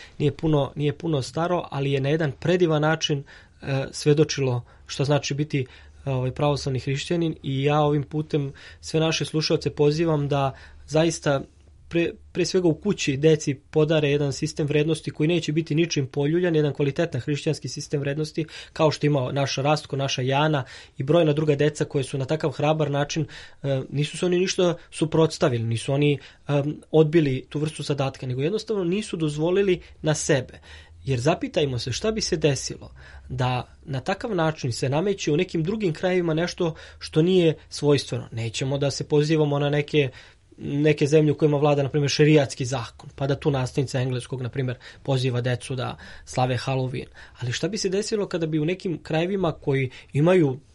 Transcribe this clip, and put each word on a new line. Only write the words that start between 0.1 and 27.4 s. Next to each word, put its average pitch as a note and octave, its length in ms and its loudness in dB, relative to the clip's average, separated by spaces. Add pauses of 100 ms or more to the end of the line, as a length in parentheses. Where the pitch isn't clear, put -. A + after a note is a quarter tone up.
nije D3 140 2
puno, D3 440 0
nije D3 160 0
puno D3+ 300 -2
staro, E3+ 480 -2
ali C#3 220 -2
je C#3 80 0
na C3+ 80 0
jedan D#3 240 0
predivan E3 500 2
način, D#3 420 0 (380)
e, C3+ 280 -2
svedočilo C#3 720 2 (240)
šta - 180 -4
znači C#3+ 300 0
biti, C#3+ 320 -2 (400)
e, C#3 40 -2
ovaj, B2+ 200 -2
pravoslavni C#3 500 0
hrišćanin D#3+ 640 -2
i C3+ 220 -2
ja D3 160 4
ovim D3 220 2
putem D3+ 500 -4 (280)
sve - 200 -2
naše D#3 240 0
slušaoce D3 460 -2
pozivam D3 580 2
da C#3 240 0 (340)
zaista D#3 540 0 (520)
pre, E3+ 180 0 (220)
pre F3+ 120 0
svega F3+ 240 2
u D#3 60 4
kući D#3 420 -2
deci D#3 380 2
podare D#3 560 2
jedan C#3+ 220 0
sistem D3 340 -4
vrednosti D3+ 440 0
koji D3+ 180 0
neće E3 240 0
biti D#3 220 -2
ničim D#3 320 0
poljuljan, D#3+ 480 0
jedan D3 180 2
kvalitetan D3 480 -2
hrišćanski D3 480 -4
sistem D3 320 -6
vrednosti, D3+ 440 -4 (280)
kao D#3 180 4
što - 160 -2
ima C#3 260 2
naš C3+ 240 -2
Rastko, D3 400 0
naša C3+ 260 -2
Jana C#3 420 2 (340)
i C#3 40 -6
brojna D#3 300 4
druga D3+ 220 2
deca D3 300 2
koje C#3 200 -2
su C#3 140 -6
na C3+ 60 -2
takav - 260 -2
hrabar D3+ 400 0
način, C#3+ 360 -2 (360)
e, C3+ 280 -2
nisu D3 280 -4
se F#3 80 0
oni F3+ 120 2
ništa F3+ 360 2 (160)
suprotstavili, D#3 720 2
nisu A#2 280 -2
oni, C#3+ 260 2 (300)
em, C#3+ 320 -2 (100)
odbili D3+ 580 4